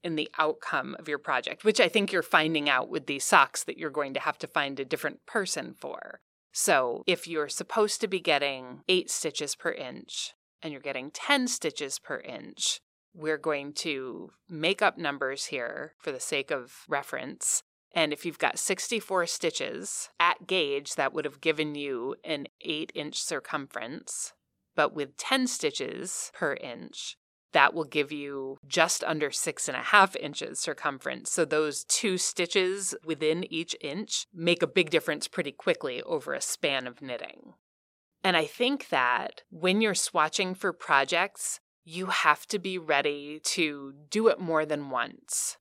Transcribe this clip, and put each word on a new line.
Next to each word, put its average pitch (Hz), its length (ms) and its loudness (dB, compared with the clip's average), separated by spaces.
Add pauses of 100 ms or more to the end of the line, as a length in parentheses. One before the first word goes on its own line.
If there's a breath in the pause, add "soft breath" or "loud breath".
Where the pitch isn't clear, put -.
in 170 140 -2
the 151 200 -2
outcome 147 600 0
of 156 100 -12
your 147 100 -2
project, - 460 -2
which 214 160 4
I 180 80 8
think 202 240 2
you're 175 100 2
finding 156 460 4
out 131 220 4
with 147 160 -4
these 139 180 -4
socks - 400 6
that - 140 -8
you're 156 120 -4
going 139 240 -2
to 135 60 -2
have 156 180 -2
to 160 80 -8
find 139 340 -2
a 139 40 -4
different 147 420 -4
person 151 520 -4
for. - 420 -12 (320)
So 131 540 2
if 170 200 2
you're 156 220 -2
supposed - 520 0
to 214 80 0
be 185 120 -2
getting 139 680 0
eight 185 220 2
stitches - 440 -4
per - 160 -4
inch - 640 -10 (260)
and 160 120 -8
you're 135 100 -12
getting 139 280 -6
ten 269 360 4
stitches 151 520 -4
per - 200 -8
inch, - 600 -6 (340)
we're 156 240 -2
going 143 360 -2
to 135 580 -6 (160)
make 170 340 0
up - 160 2
numbers 139 480 -4
here 135 520 -8
for - 140 -6
the 127 80 -8
sake 139 300 -4
of 127 380 -6
reference. - 760 -2 (320)
And 156 180 2
if - 140 -6
you've 156 120 -6
got - 200 2
sixty-four 190 680 0
stitches 156 800 -4 (100)
at 175 280 2
gauge, 143 500 -2
that 135 160 0
would 151 120 -4
have 143 160 -6
given 151 340 0
you 139 500 -4
an 143 240 -6 (120)
eight 160 340 -6
inch 151 280 -6
circumference. - 1080 -8 (420)
But 147 200 2
with 143 220 -6
ten 262 300 2
stitches 147 880 -4
per 143 200 -2
inch, - 600 -12 (360)
that 143 220 8
will 160 100 -2
give 143 260 0
you 139 460 -8 (100)
just 165 380 2
under 151 260 0
six - 380 -4
and 131 80 -4
a 123 60 -4
half 196 340 8
inches - 420 -6
circumference. 139 720 -4
So 170 140 4
those 151 400 0
two 190 320 2
stitches 185 800 0 (100)
within 156 480 0
each 165 300 -4
inch 156 500 -4
make 170 300 2
a 160 40 4
big 165 220 2
difference 151 400 0
pretty 147 240 -4
quickly 139 500 -2
over 147 300 -4
a 135 80 -4
span 135 460 -2
of 123 160 -12
knitting. - 500 -10 (720)
And 185 120 4
I 156 100 4
think 269 420 0
that 123 640 2
when 185 320 2
you're 214 100 4
swatching 180 640 2
for 185 160 -2
projects, 165 880 0 (240)
you 170 220 -6
have - 400 4
to 208 120 -2
be 185 200 -4
ready 147 640 0
to 143 520 -2 (160)
do 220 200 4
it - 100 4
more 160 260 2
than 147 240 -2
once - 720 -4